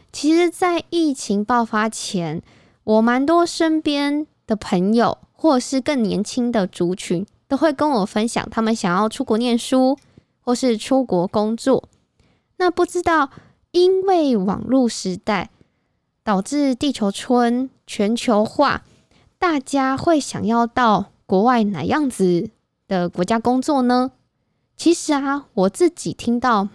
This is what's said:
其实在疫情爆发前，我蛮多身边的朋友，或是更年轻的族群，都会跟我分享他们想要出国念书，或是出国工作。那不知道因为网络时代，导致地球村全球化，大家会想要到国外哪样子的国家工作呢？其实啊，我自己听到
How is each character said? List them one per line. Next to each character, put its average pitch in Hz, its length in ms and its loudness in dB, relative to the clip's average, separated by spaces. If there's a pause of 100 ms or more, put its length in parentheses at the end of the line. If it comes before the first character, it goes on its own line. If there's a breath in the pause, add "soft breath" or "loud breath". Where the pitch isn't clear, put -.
(120 soft breath)
其 311 240 0
实 339 160 2
在 349 400 -2
疫 320 240 0
情 208 280 -2
爆 240 220 0
发 220 240 -2
前， 170 540 -6 (400 soft breath)
我 214 180 2
蛮 240 240 2
多 339 180 4
身 320 380 0
边 285 460 -2 (180)
的 220 100 -2
朋 190 380 0
友， 226 240 2 (140)
或 294 280 2
是 262 220 -4
更 277 220 0
年 185 200 -2
轻 240 280 -4
的 202 160 0
族 180 260 -2
群， 185 320 -4 (220)
都 269 100 -2
会 302 160 2
跟 294 160 0
我 220 160 0
分 220 220 -2
享 - 240 -6
他 226 100 -4
们 226 140 0
想 180 200 -2
要 214 140 0
出 262 140 -6
国 226 160 0
念 240 180 0
书， 262 400 0 (420 soft breath)
或 247 140 -2
是 240 240 0
出 262 260 0
国 185 260 0
工 220 280 -2
作。 - 320 0 (680)
那 359 120 2
不 349 160 0
知 349 160 -4
道 320 300 2 (400 soft breath)
因 370 320 4
为 320 340 2
网 190 260 -2
络 254 240 2
时 185 300 -6
代， - 320 -4 (720)
导 202 160 0
致 277 360 0
地 285 160 -2
球 208 180 -2
村 247 580 0 (200)
全 214 280 -2
球 220 300 0
化， - 380 0 (560 soft breath)
大 330 200 0
家 269 380 -2
会 320 220 2
想 - 260 -6
要 233 220 2
到 214 400 2 (180)
国 190 160 2
外 240 220 4
哪 202 220 -2
样 294 220 0
子 180 440 0 (360)
的 175 220 -2
国 180 160 -4
家 226 120 0
工 247 240 0
作 277 200 0
呢？ 247 320 0 (640)
其 330 160 2
实 - 180 -4
啊， 277 420 -4
我 190 160 2
自 349 200 2
己 - 240 -8
听 240 260 -2
到 214 340 0